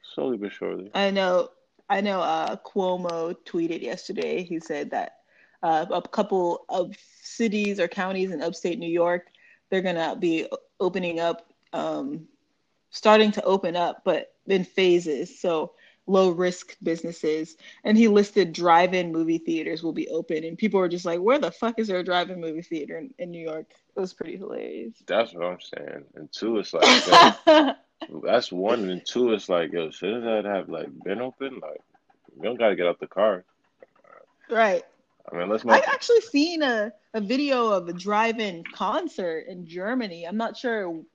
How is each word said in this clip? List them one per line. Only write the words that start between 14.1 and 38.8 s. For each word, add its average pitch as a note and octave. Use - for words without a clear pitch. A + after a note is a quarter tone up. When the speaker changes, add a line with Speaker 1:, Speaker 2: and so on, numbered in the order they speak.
Speaker 2:
in F#3+
phases. F3
So E3
low F#3+
risk F3+
businesses. E3
And G#3+
he A3+
listed G3+
drive-in F3
movie E3
theaters E3
will D#3+
be D#3
open. D#3+
And E3+
people G3+
were F3+
just F3
like, E3+
"Where A#3
the F3
fuck A#3
is A3+
there F#3
a F3+
drive-in F3+
movie E3
theater E3
in, C#3+
in F3+
New E3+
York?" D#3
It G3+
was F#3
pretty -
hilarious. -
Speaker 1:
That's -
what -
I'm F2+
saying. D2
And D2+
two, A2+
it's -
like, E2+
yo, E4+
Speaker 2:
<laughs> -
Speaker 1:
that's A#2
one. G2
And F2+
two, A#2+
it's G2+
like, E2+
yo, E2
shouldn't A2+
that A2
have, F#2
like, D#2+
been G2+
open? C3
Like, D2+
you -
don't A#2
gotta G#2+
get F2
out E2
the -
car. G2
Speaker 2:
Right. G#3+
Speaker 1:
I E2+
mean, F2
let's A2
Speaker 2:
I've -
Speaker 1:
not C#5
Speaker 2:
actually A#4
seen D#4
a, A#3
a A3
video B3
of F#3
a F3
drive-in G#3
concert G3+